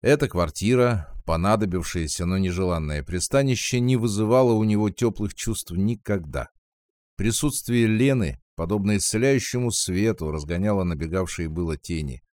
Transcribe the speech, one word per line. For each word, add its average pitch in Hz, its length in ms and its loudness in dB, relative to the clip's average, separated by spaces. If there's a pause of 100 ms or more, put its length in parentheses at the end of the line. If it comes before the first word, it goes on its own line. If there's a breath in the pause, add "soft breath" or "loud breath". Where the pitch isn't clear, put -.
Эта 143 260 4
квартира, 104 840 2 (120)
понадобившееся, 87 1000 0
но 92 120 0
нежеланное 87 640 -2
пристанище, 123 800 0
не 127 160 2
вызывала 113 560 4
у 110 120 4
него 107 260 2
теплых 107 440 -2
чувств - 380 -6
никогда. 90 800 -2 (640)
Присутствие 117 720 0
Лены, 110 520 2 (160)
подобно 101 440 0
исцеляющему 123 720 0
свету, 92 600 -2
разгоняло 87 540 -2
набегавшие 85 640 -4
было 80 280 -4
тени 76 460 -6 (100)